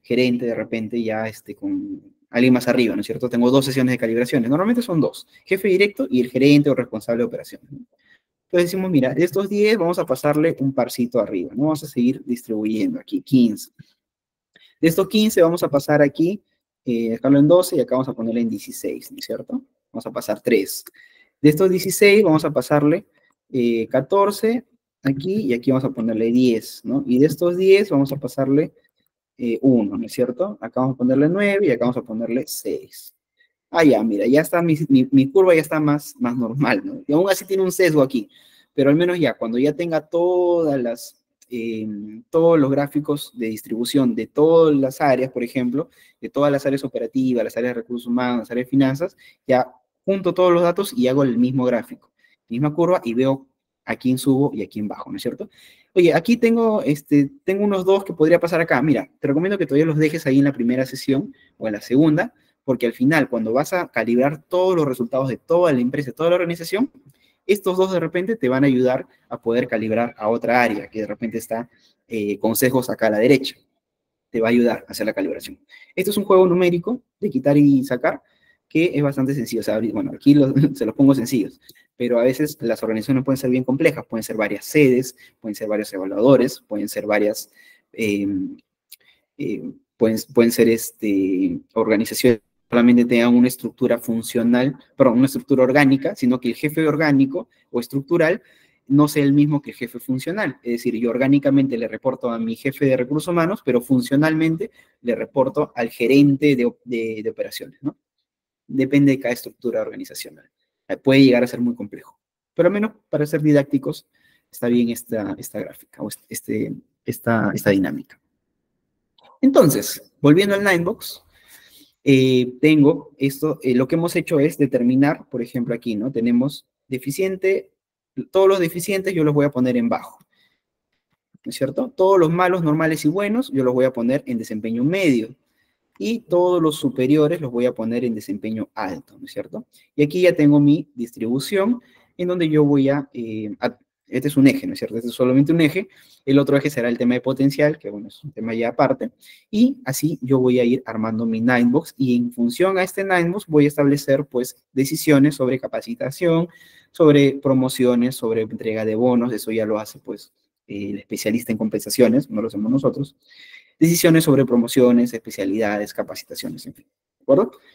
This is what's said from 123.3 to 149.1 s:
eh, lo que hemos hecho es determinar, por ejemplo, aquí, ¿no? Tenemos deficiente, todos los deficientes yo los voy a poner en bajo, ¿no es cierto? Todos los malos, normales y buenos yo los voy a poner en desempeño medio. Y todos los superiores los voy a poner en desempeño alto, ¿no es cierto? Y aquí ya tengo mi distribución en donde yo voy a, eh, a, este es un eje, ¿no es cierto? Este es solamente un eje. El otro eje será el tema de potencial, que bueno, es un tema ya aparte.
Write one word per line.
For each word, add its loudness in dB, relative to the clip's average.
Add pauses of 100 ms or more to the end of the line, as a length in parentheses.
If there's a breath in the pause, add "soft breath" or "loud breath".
eh, 0
lo 2
que -2
hemos -2
hecho -2
es 0
determinar, 0
por -8
ejemplo, -6
aquí, -6
¿no? -6
Tenemos -2 (220)
deficiente, -4 (600)
todos 4
los 2
deficientes -4
yo 0
los 2
voy 2
a 0
poner 0
en 0
bajo, -8 (1300)
¿no -14
es -10
cierto? -4
Todos 4
los 4
malos, 0
normales 0
y 2
buenos -2
yo 0
los 0
voy 2
a 0
poner -2
en -6
desempeño -6
medio. 0 (680)
Y -4
todos 0
los 0
superiores 0
los -8
voy -2
a -2
poner -6
en -4
desempeño -8
alto, -12
¿no -20
es -18
cierto? -14 (280 soft breath)
Y 0
aquí 0
ya 4
tengo 6
mi 4
distribución -4 (380 soft breath)
en -4
donde -2
yo 4
voy 2
a, -2
eh, -8
a, -4 (340)
este -2
es -2
un 8
eje, 2
¿no -6
es -12
cierto? -8
Este -8
es -8
solamente 2
un 2
eje. 0 (380 soft breath)
El 4
otro 2
eje -2
será -2
el -4
tema 0
de -2
potencial, 0
que -14
bueno, -14
es -20
un -14
tema -8
ya -2
aparte. -2 (380 soft breath)